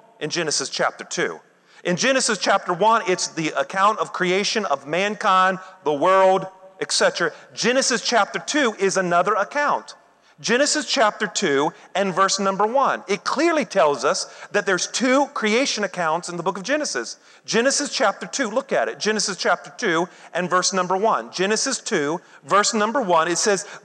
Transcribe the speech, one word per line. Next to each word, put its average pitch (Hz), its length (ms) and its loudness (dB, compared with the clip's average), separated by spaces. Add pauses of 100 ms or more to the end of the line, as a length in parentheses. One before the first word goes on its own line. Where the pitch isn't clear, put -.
(200)
in 151 100 -6
Genesis 147 380 -4
chapter - 360 -4
two. 95 360 -4 (460)
In 175 100 0
Genesis 247 420 0
chapter 196 360 0
one, 214 340 2
it's 180 200 0
the 160 220 -4
account 190 500 2
of 160 120 -4
creation 190 540 0
of 139 220 -2
mankind, 185 720 2 (240)
the 151 100 0
world, 190 540 4 (340)
et 147 100 -8
cetera. 175 400 0 (220)
Genesis 240 480 0
chapter 202 380 0
two 254 400 0
is 185 180 0
another 180 380 2
account. 202 600 -2 (440)
Genesis 233 460 0
chapter - 420 0
two 151 440 0 (220)
and 190 200 0
verse 190 260 2
number 196 260 0
one. 214 420 0
It 196 160 -2
clearly 311 420 0
tells 147 380 2
us 165 220 0 (260)
that 196 140 0
there's 190 220 0
two 262 400 2
creation 220 560 -2
accounts 170 440 -2
in 175 100 -8
the 170 60 -6
book 185 140 -2
of 190 60 -10
Genesis. 220 540 -4 (280)
Genesis 240 480 0
chapter 202 320 -2
two, 233 240 -4
look 247 220 -4
at 123 180 0
it. 131 100 -8
Genesis 208 380 -2
chapter 180 400 -2
two 175 300 0 (260)
and 175 160 -2
verse 180 240 0
number 185 240 0
one. 151 340 -2
Genesis 214 480 -2
two, 160 400 -2 (260)
verse 196 280 2
number 226 280 0
one, 170 260 2
it 170 100 0
says, 196 300 0 (180)